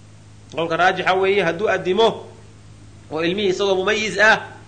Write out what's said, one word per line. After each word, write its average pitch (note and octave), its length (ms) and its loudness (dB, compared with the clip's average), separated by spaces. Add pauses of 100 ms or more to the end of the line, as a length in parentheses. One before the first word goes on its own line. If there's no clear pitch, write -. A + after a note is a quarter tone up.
(560)
Qowlka E3 200 -2
raajixa F3 380 2
weeye, F#3+ 280 2
hadduu E3+ 260 -2
adimo F#3 580 0 (840)
oo D#3 120 -4
ilmihii F#3+ 240 0
isagoo G3 260 0
mumayiz G3 440 -2
ah, G#3+ 220 6 (280)